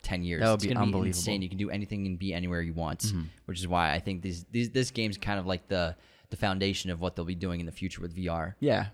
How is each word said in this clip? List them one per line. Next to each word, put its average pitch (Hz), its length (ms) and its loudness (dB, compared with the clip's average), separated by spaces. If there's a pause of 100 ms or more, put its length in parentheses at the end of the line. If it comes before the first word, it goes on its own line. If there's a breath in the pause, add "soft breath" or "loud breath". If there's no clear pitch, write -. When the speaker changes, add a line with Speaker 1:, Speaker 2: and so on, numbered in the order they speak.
Speaker 1:
ten 90 220 -2
years. 87 180 2
Speaker 2:
That 113 80 6
would 110 60 8
Speaker 1:
It's 95 100 2
Speaker 2:
be 113 80 4
Speaker 1:
gonna 104 80 4
Speaker 2:
unbelievable. 98 220 4
Speaker 1:
be 92 60 2
insane. 92 320 0
You 90 80 -2
can 95 80 -6
do 101 120 0
anything 98 380 -2
and 92 120 -2
be 95 140 -2
anywhere 87 280 0
you 82 120 -2
want, 82 280 -2
Speaker 2:
Mm-hmm. 98 200 0 (240 loud breath)
Speaker 1:
which 90 140 -6
is 90 100 -2
why 85 240 4
I 82 60 0
think 90 220 -4
these, 85 300 -6
these, 117 200 0
this 127 200 2
game's 107 260 -2
kind 104 220 -2
of 90 60 -4
like 92 240 -2
the, 87 260 0 (340 soft breath)
the - 80 -8
foundation 95 520 0
of 85 120 -2
what 90 140 -2
they'll 85 100 -2
be 90 100 -2
doing 87 240 -2
in 85 60 -4
the 80 60 -6
future - 300 -6
with 87 120 -6
V 90 140 -4
R. 82 320 -2
Speaker 2:
Yeah. 104 340 2